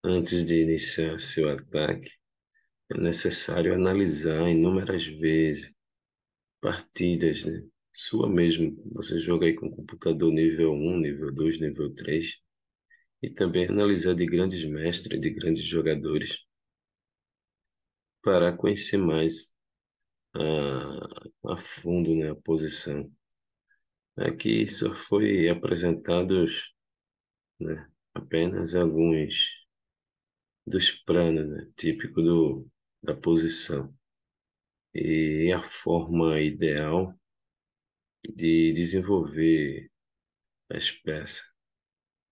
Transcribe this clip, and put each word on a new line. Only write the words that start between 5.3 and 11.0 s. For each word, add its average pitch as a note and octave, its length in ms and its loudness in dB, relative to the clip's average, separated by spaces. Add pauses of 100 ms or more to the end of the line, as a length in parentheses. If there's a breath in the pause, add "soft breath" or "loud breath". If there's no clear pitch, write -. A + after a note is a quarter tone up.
partidas, F2 840 0
né? E2 220 -6 (260)
Sua - 380 -2
mesmo. E2 500 2 (140)
Você - 260 -4
joga E2+ 280 2
aí E2 80 2
com E2 160 -8
computador D#2+ 600 -2
nível D#2+ 400 2
um, E2 280 -2
nível D2 340 -4